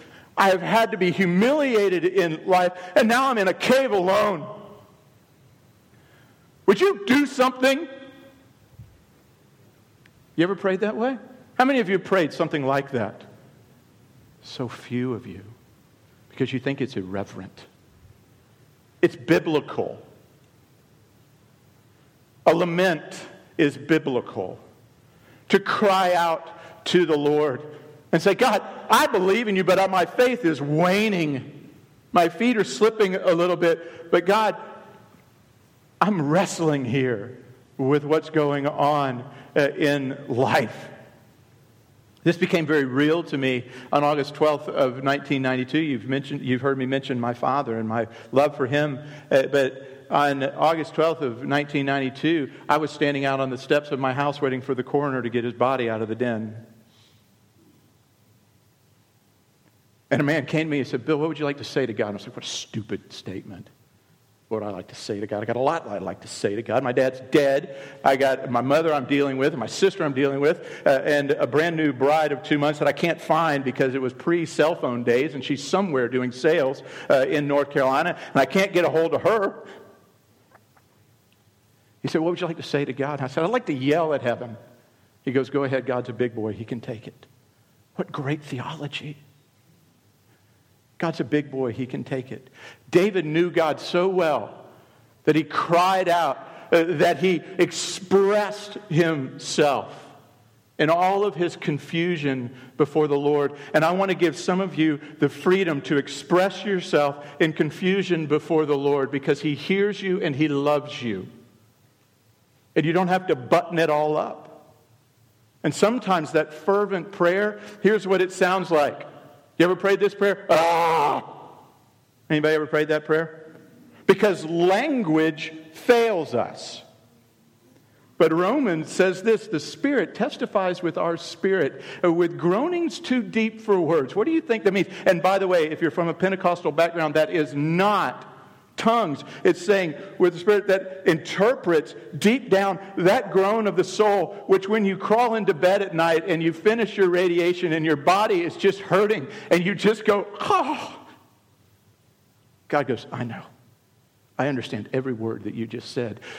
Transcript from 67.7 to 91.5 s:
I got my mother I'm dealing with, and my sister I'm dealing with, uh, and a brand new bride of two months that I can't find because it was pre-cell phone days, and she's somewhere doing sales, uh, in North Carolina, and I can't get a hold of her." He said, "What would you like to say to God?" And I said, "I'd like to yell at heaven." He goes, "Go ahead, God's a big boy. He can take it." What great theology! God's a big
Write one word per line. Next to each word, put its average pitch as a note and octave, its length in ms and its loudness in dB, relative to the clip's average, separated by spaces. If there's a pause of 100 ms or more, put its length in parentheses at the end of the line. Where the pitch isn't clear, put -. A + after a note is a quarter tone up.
I C#3 120 6
got C3 360 0
my A#2+ 100 2
mother D3+ 320 2
I'm C#3 120 -2
dealing C#3 320 0
with, C#3+ 160 2
and C#3+ 60 -6
my A2 60 -4
sister F3+ 380 0
I'm C#3+ 100 -2
dealing C#3 260 0
with, D#3 240 2 (220)
uh, C3+ 180 4
and C#3+ 280 2
a D3+ 160 0
brand D#3 280 2
new D#3 160 0
bride D3 400 2
of C3+ 120 -6
two D3+ 160 0
months D3 180 0
that D3 100 2
I C#3+ 40 4
can't E3 280 -2
find D#3 440 0
because C3 320 0
it C3+ 60 -2
was B2+ 120 -4
pre-cell E3 600 0
phone A#2+ 280 -4
days, B2+ 300 2
and C3 100 -10
she's C3+ 200 -4
somewhere D#3 440 0
doing B2+ 240 -2
sales, D3 520 0 (260)
uh, C3+ 180 6
in D3 200 0
North C#3+ 240 0
Carolina, C#3+ 440 2 (160)
and C#3 80 2
I C3+ 60 6
can't F#3+ 260 0
get F3 140 4
a D3 40 4
hold D#3+ 260 2
of - 80 -2
her." G3 420 0 (2500)
He C#3+ 40 -6
said, D#3+ 140 0
"What E3 80 0
would F3+ 120 -4
you F3+ 40 -4
like E3 120 -6
to D#3 60 -14
say C#3+ 220 -2
to C#3 80 -8
God?" C#3 200 -4
And C#3 100 -6
I C3 40 -4
said, D#3+ 160 -2
"I'd F3 60 0
like B3 180 -2
to E3 60 -2
yell D3 400 0
at C3 80 -2
heaven." A#2 360 -4 (640)
He C3+ 80 -4
goes, B2+ 180 0
"Go C#3+ 140 -2
ahead, C3 240 -4
God's B2 220 -4
a A#2+ 40 -10
big A2+ 220 -2
boy. G#2+ 180 -6
He G#2+ 120 -10
can A#2+ 140 -8
take A#2 280 -12
it." - 180 -20 (720)
What - 160 -8
great D3 320 -6
theology! D3 720 -10 (1800)
God's E3 200 -4
a D3 60 -2
big D3 260 -2